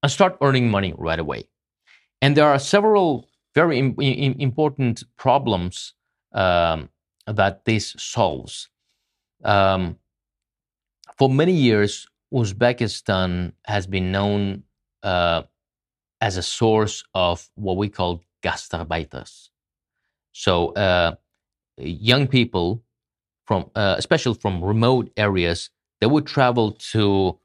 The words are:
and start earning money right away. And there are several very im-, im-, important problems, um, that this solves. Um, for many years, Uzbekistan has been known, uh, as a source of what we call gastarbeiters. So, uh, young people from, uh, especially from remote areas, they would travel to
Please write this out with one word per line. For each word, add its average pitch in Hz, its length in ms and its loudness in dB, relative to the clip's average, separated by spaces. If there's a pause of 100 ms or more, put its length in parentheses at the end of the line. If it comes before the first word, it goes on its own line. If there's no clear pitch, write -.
and 143 100 2
start 202 300 2
earning 131 280 4
money 98 280 0
right 80 220 -2
away. 71 280 -6 (720)
And 139 140 4
there 151 120 6
are 139 120 4
several 196 680 2 (260)
very 156 240 2
im-, 131 240 0
im-, 135 380 0
important 135 640 -2 (140)
problems, 120 760 0 (380)
um, 85 580 0 (380)
that 101 380 0
this 110 320 -2
solves. - 720 -6 (760)
Um, 95 540 -2 (1200)
for 135 120 4
many 151 240 2
years, 110 540 2 (260)
Uzbekistan 98 1200 -2 (120)
has 101 200 -4
been 92 260 -4
known, 98 520 -2 (400)
uh, 87 400 0 (760)
as 101 160 -4
a 90 40 -6
source 110 640 0 (100)
of 87 420 -2
what 95 220 -4
we 101 120 -2
call 87 340 -4 (180)
gastarbeiters. 80 1080 -8 (840)
So, 87 380 0
uh, 90 460 0 (600)
young 107 500 0
people 110 560 0 (600)
from, 95 300 -2
uh, 101 220 0
especially 131 380 0
from 92 280 -4
remote 117 520 0
areas, 92 540 0 (300)
they 104 80 2
would 143 180 2
travel 120 460 2 (200)
to 98 540 2